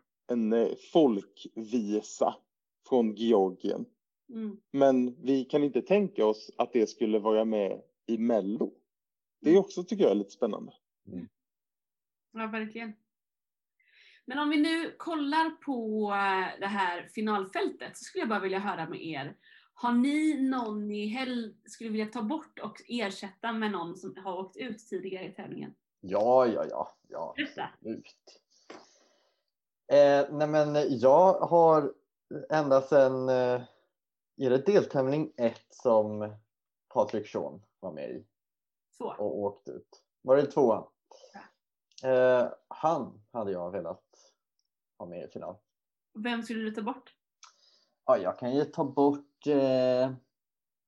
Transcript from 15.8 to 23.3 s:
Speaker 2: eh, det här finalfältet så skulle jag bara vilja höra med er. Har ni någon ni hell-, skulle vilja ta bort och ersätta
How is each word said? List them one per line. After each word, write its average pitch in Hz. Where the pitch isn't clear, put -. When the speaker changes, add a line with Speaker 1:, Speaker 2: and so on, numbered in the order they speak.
Speaker 2:
eh, 190
det 196
här 185
finalfältet 214
så -
skulle -
jag 247
bara 208
vilja 190
höra 175
med -
er. 151
Har 240
ni 285
någon 214
ni 208
hell-, 240
skulle -
vilja 214
ta 226
bort 302
och -
ersätta 220